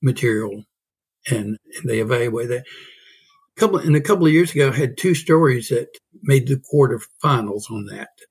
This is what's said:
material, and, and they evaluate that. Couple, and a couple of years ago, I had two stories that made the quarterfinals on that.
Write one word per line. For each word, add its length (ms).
material, 640
and, 260
and 120
they 120
evaluate 480
that. 160
Couple, 220
and 180
a 40
couple 240
of 80
years 200
ago, 180
I 60
had 200
two 200
stories 540
that 180
made 240
the 160
quarterfinals 1000
on 140
that. 200